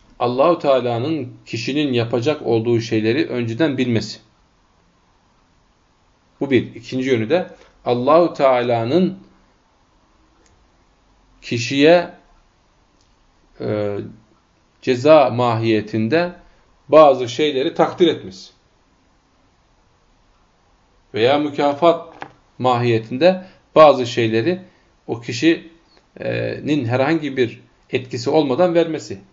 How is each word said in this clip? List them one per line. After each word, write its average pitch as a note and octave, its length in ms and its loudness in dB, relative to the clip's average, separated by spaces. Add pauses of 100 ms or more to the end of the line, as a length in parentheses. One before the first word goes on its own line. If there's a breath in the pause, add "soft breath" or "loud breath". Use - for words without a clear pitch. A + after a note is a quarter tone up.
(180)
Allahu C3+ 400 0
Teala'nın B2+ 720 -2 (140)
kişinin C3+ 460 -4
yapacak A#2+ 500 -2
olduğu A#2 380 0
şeyleri A2+ 460 -2
önceden B2 520 -4
bilmesi. A#2+ 400 -4 (2250)
Bu C#3 100 -6
bir. A#2 240 0
İkinci B2+ 340 -8
yönü A2+ 220 -2
de F3+ 200 -2 (340 loud breath)
Allahu C3+ 500 2
Teala'nın B2 840 0 (2250)
kişiye, C#3+ 680 2 (1500)
e, G#2 380 -6 (840)
ceza C3 480 4
mahiyetinde A2+ 1000 -2 (560 soft breath)
bazı C3+ 400 6
şeyleri D3 460 -2
takdir E3+ 320 0
etmesi. - 460 -6 (2500)
Veya B2+ 240 2
mükafat D3 760 -2 (440)
mahiyetinde B2 840 0 (300 loud breath)
bazı C3+ 320 8
şeyleri A#2 540 -2 (460 soft breath)
o - 140 -8
kişinin A#2+ 1600 -4
herhangi C3+ 520 -2
bir A#2+ 240 -4 (300)
etkisi B2 400 -6
olmadan D#3 440 0
vermesi, D#3+ 460 -2 (120)